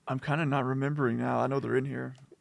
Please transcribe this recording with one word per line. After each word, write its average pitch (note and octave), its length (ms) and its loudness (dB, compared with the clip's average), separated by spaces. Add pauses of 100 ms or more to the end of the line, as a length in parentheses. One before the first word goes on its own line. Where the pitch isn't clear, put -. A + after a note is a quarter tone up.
I'm C3 100 -2
kinda D3+ 280 0
not C#3 180 2
remembering C3+ 540 0
now. B2 220 0
I B2 60 2
know C3+ 140 0
they're A#2+ 160 0
in C3 80 2
here. C3 300 -6 (260)